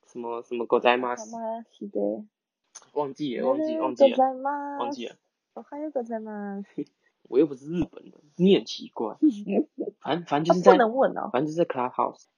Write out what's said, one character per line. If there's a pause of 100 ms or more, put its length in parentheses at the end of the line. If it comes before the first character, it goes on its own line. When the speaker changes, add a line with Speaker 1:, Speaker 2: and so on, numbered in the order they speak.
Speaker 1:
什
么，
什
么
ご
ざ
い
ま
す。
Speaker 2:
あ
か
ま
し
で。 (720)
Speaker 1:
忘
记
了，
忘 (100)
记，
忘
记
了。
Speaker 2:
お
は
よ
う
ご
ざ
い
ま
す。
Speaker 1:
忘
记
了。 (380)
Speaker 2:
お
は
よ
う
ご
ざ
い
ま
す。
Speaker 1:
<laughs>
我
又
不
是
日
本
人， (240)
你
很
奇
怪。 (460)
Speaker 2:
<laughs>
Speaker 1:
反-，
反
正
就
是
在，
Speaker 2:
啊，
不
能
问
哦。
Speaker 1:
反
正
就
是
在
Clubhouse。 (120)